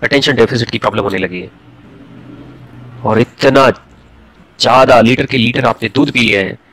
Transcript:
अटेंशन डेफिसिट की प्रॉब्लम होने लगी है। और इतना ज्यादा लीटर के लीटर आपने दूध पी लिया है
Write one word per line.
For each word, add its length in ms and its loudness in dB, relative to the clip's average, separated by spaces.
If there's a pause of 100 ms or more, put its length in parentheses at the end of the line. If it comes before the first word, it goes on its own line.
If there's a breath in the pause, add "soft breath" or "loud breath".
अटेंशन 320 0
डेफिसिट 340 0
की 80 -6
प्रॉब्लम 260 -2
होने 140 -4
लगी 240 -6
है। 100 -16 (1500)
और 160 0
इतना 500 2 (920)
ज्यादा 420 4
लीटर 240 2
के 120 -4
लीटर 280 -2
आपने 240 -4
दूध 220 -2
पी 80 -2
लिया 200 0
है 200 -6 (140)